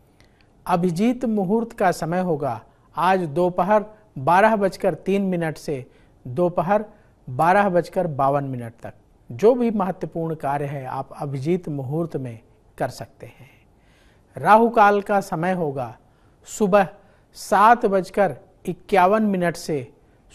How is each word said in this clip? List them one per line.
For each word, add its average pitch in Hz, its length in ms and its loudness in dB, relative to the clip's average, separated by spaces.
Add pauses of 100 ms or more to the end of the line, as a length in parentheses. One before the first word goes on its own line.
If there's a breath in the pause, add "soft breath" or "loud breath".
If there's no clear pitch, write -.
(680 soft breath)
अभिजीत 185 580 0
मुहूर्त 220 480 -2
का 190 180 2
समय 165 280 -4
होगा 143 420 -4 (340 soft breath)
आज 185 240 2
दोपहर 180 640 0 (320 loud breath)
बारह 185 380 4
बजकर 196 380 -2
तीन 196 280 -2
मिनट 170 360 -4
से 135 280 -8 (420 soft breath)
दोपहर 175 580 0 (440 soft breath)
बारह 175 400 4
बजकर 175 380 -2
बावन 139 360 0
मिनट 123 300 -8 (100)
तक। 101 100 -14 (380)
जो 196 240 4
भी 240 160 0
महत्वपूर्ण 170 640 -4
कार्य 143 300 -4
है, 139 200 -10
आप 127 320 -10
अभिजीत 151 520 -4
मुहूर्त 151 480 -6
में 120 220 -10 (380)
कर 139 120 -4
सकते - 360 -18
हैं। 113 240 -20 (880 soft breath)
राहु 214 320 6
काल 208 320 4
का 202 200 0
समय 175 320 -4
होगा 139 440 -6 (480 soft breath)
सुबह 202 420 2 (460 soft breath)
सात 226 520 4
बजकर 190 500 0 (300)
इक्यावन 190 580 2
मिनट 180 320 0
से 135 380 -8 (420 soft breath)